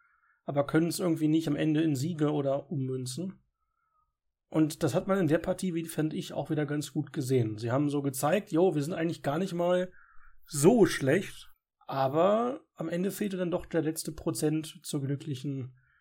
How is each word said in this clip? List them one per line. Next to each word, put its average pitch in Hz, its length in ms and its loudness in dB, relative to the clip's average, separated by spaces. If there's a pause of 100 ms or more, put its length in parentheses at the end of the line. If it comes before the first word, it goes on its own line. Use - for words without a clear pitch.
(460)
aber 139 200 0
können 165 220 4
es 156 120 -4
irgendwie 156 280 2
nicht 156 200 2
am 147 80 0
Ende 156 260 2
in 151 140 2
Siege 151 360 0
oder 139 380 0
ummünzen. 131 720 -6 (1080)
Und 156 300 2
das 143 140 0
hat 185 100 -2
man 190 140 2
in 165 80 2
der 160 100 4
Partie, 185 360 -4
wie 165 100 -4
fand 156 280 -4
ich, - 200 -6
auch 143 180 -4
wieder 151 160 0
ganz 147 260 -4
gut - 200 -4
gesehen. 127 440 0
Sie 113 140 -4
haben 143 180 2
so 143 140 0
gezeigt, 147 480 0
jo, 165 240 4
wir 147 80 0
sind 156 120 -4
eigentlich 165 280 -4
gar 147 160 0
nicht 180 160 -4
mal 180 380 0 (520)
so 175 420 6
schlecht, - 680 -2 (320)
aber 190 760 0 (140)
am 165 140 -8
Ende 180 240 -2
fehlte 196 240 -4
dann 180 160 -2
doch 175 120 -2
der 165 180 0
letzte 156 280 -4
Prozent 151 720 -2
zur 143 200 -6
glücklichen, 135 760 -6 (220)